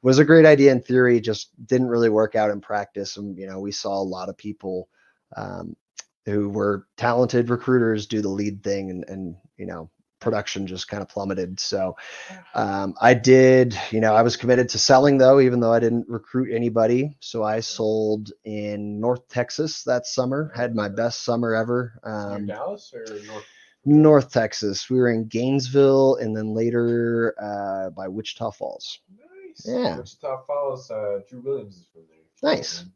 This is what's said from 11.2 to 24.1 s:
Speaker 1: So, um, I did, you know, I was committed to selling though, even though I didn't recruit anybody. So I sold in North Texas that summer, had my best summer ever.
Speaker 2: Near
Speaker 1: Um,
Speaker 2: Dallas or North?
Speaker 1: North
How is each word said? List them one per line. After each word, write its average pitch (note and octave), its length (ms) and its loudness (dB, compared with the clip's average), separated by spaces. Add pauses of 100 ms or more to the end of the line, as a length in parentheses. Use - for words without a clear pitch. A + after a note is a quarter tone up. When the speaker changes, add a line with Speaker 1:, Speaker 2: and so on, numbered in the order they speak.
Speaker 1:
So, F#2+ 340 -4 (580)
um, G2 460 -4
I A#2+ 140 6
did, B2+ 600 6 (160)
you A2 120 -2
know, A2 120 4
I A2+ 80 6
was A#2 140 2
committed B2 340 0
to - 80 -6
selling C#3 400 4
though, C3 220 8
even B2 220 4
though A2+ 100 2
I A#2 80 4
didn't A#2 300 -2
recruit A#2 440 -6
anybody. A#2+ 680 0
So A2+ 220 -8
I G#2+ 180 -2
sold G#2+ 720 -4 (100)
in G#2 560 -8
North B2 300 -4
Texas D3 560 -6
that B2 200 -2
summer, C3+ 480 -4
had A#2+ 220 -6
my G#2 140 -4
best A2+ 340 -6
summer A#2 320 -2
ever. A#2+ 380 -4 (120)
Speaker 2:
Near A2 80 -10
Speaker 1:
Um, G2+ 340 -8
Speaker 2:
Dallas D#3 460 -12
or A2+ 120 -16 (220)
North? G#2+ 180 -18 (400)
Speaker 1:
North D3+ 480 6